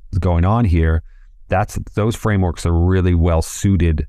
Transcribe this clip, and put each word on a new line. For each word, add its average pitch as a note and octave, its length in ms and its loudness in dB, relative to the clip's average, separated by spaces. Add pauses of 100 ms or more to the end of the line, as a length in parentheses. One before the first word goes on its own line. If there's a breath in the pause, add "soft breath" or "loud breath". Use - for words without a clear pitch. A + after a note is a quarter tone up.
(200)
going F2 240 0
on A2+ 220 2
here?" E2 380 2 (440)
That's, G2 320 -2 (160)
those A2 220 -2
frameworks F#2+ 480 -2
are F2 80 0
really F2+ 420 2
well E2 260 2
suited E2 680 0